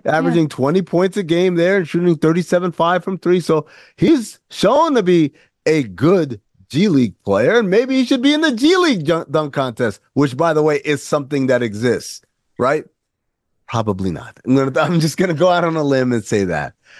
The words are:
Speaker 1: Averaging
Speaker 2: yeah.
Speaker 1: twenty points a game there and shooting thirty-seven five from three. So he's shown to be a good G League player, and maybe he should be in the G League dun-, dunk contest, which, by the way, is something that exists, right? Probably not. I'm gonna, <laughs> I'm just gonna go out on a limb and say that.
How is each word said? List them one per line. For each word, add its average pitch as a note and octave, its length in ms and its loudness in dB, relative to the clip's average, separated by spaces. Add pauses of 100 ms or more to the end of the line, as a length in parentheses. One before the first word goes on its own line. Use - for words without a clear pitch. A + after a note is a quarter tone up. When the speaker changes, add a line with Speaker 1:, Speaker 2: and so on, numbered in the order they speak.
Speaker 1:
Averaging E3 380 0
Speaker 2:
yeah. D3 60 -2
Speaker 1:
twenty D3 320 0
points F#3 360 -2
a G3+ 60 -2
game F3 320 0
there F3 220 2
and F3 100 -2
shooting F3 280 0
thirty-seven F3 560 0
five E3+ 320 0
from F#3+ 140 -6
three. F3 240 0
So D#3 260 -2 (300)
he's B3+ 420 0 (100)
shown C#4+ 460 2
to A3+ 80 2
be E3+ 300 2 (320)
a D#3 180 2
good B2+ 560 0 (300)
G E3+ 180 0
League C3 360 0
player, A#2+ 360 2
and G#3 100 0
maybe B3 260 2
he C4 100 2
should B3+ 160 0
be C#4+ 120 4
in D4+ 60 0
the D#4 160 0
G D4+ 220 2
League C4+ 280 0
dun-, E3 240 -2
dunk D3+ 240 -2
contest, B2+ 460 -4 (140)
which, C3+ 240 0
by E3 160 2
the D3+ 100 2
way, D3+ 220 2
is C#3+ 180 -2
something C#3 440 -2
that B2 140 2
exists, A2+ 600 -4 (360)
right? C#3 280 -2 (840)
Probably G2+ 440 -4
not. - 340 -14
I'm B2+ 100 2
gonna, C3+ 240 0
<laughs> - 20 2
I'm E3 200 0
just D#3+ 160 -2
gonna F3+ 160 0
go E3 160 2
out F3 160 2
on E3 100 -2
a D#3 80 -2
limb C3 300 0
and A2+ 100 -2
say G2+ 220 -2
that. D2+ 280 -6 (260)